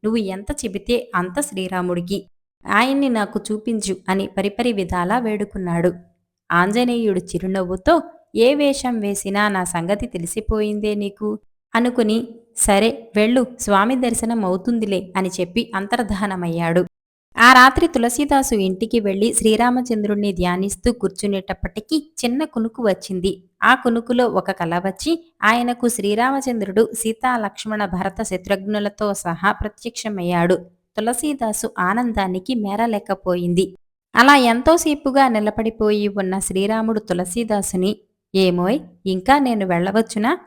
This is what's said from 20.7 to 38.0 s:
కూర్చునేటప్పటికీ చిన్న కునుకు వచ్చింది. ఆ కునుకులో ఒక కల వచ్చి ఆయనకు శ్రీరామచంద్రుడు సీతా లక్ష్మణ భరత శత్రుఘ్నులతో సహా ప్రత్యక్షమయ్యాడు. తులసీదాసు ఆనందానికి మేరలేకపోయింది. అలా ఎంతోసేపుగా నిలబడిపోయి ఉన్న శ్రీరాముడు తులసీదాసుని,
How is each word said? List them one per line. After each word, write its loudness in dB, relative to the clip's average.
కూర్చునేటప్పటికీ -4
చిన్న 0
కునుకు -4
వచ్చింది. -2
ఆ 6
కునుకులో 0
ఒక -2
కల -2
వచ్చి -4
ఆయనకు 0
శ్రీరామచంద్రుడు 0
సీతా -4
లక్ష్మణ -6
భరత -6
శత్రుఘ్నులతో -4
సహా -2
ప్రత్యక్షమయ్యాడు. -2
తులసీదాసు -4
ఆనందానికి -2
మేరలేకపోయింది. -2
అలా 8
ఎంతోసేపుగా 4
నిలబడిపోయి 0
ఉన్న -2
శ్రీరాముడు -2
తులసీదాసుని, -2